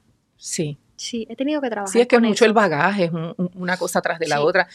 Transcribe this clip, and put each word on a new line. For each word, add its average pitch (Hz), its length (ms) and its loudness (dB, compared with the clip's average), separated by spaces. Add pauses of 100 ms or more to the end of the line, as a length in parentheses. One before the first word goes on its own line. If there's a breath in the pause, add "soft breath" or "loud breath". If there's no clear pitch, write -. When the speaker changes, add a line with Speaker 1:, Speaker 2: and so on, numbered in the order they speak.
(360)
Speaker 1:
sí. - 420 -8 (180)
Speaker 2:
Sí, - 320 -10
he 226 80 -14
tenido 294 240 -2
que 269 100 -4
trabajar 202 220 -6
Speaker 1:
Sí, 233 80 4
es 247 60 4
que 240 100 4
es 240 60 8
Speaker 2:
con 233 60 2
Speaker 1:
mucho 214 160 4
el 220 80 6
Speaker 2:
eso. - 20 0
Speaker 1:
bagaje, 190 500 2
es 160 80 -2
un, 170 240 -6
un, 180 200 -4
una 180 200 -4
cosa 175 240 -2
tras 170 200 -6
de 160 80 -4
la 147 80 0
Speaker 2:
Sí, 147 60 0
Speaker 1:
otra. 180 320 2